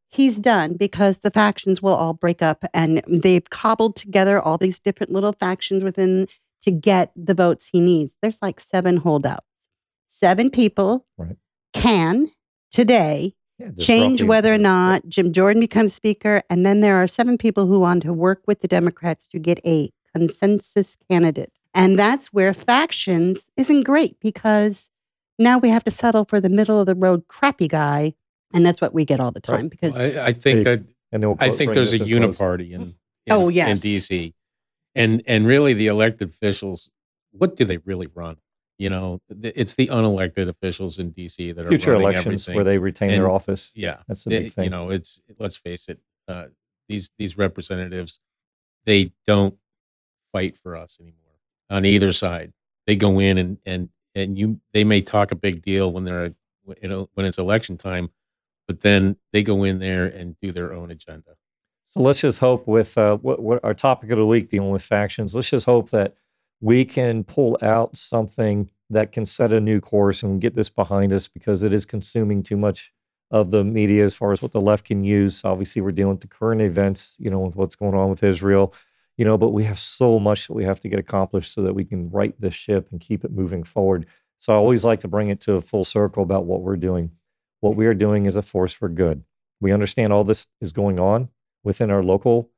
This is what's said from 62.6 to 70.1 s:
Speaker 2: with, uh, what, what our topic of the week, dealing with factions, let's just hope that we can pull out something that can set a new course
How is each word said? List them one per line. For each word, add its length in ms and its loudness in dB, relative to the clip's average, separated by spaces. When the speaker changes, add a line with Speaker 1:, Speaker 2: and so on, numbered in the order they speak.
Speaker 2:
with, 300 0
uh, 200 4
what, 240 -4
what 220 -2
our 100 -2
topic 360 -2
of 80 0
the 80 4
week, 240 2
dealing 220 -2
with 100 -2
factions, 540 -4
let's 140 -6
just 160 -2
hope 260 4
that 240 0
we 240 4
can 400 -2
pull 360 0
out 360 0
something 720 -4
that 220 0
can 140 -6
set 260 -2
a 80 2
new 220 0
course 420 0